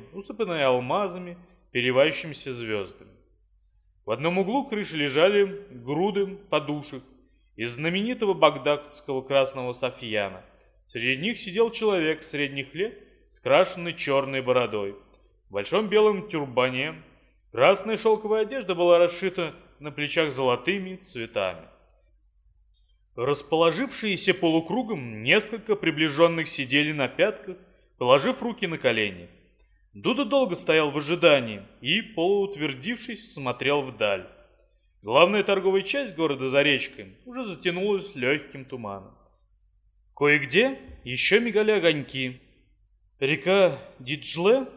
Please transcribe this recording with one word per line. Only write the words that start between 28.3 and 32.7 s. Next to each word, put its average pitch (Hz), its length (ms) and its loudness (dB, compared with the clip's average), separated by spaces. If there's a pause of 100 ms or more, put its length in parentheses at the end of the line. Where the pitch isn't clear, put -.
руки 233 240 -6
на 165 140 -6
колени. 104 500 0 (640)
Дуда 220 320 -2
долго 226 300 2
стоял 156 340 2
в 139 80 -4
ожидании 143 640 2 (200)
и, 165 200 -2
полуутвердившись, 190 1300 -4